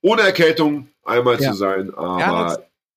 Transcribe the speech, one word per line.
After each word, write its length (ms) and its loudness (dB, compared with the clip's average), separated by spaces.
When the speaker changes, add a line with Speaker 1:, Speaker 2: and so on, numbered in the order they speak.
Speaker 1:
ohne 180 2
Erkältung 680 2
einmal 380 0
Speaker 2:
Ja. 120 0
Speaker 1:
zu 40 -6
sein. 400 -2
Speaker 2:
Ja, 60 -8
Speaker 1:
Aber 420 -2
Speaker 2:
das 140 -2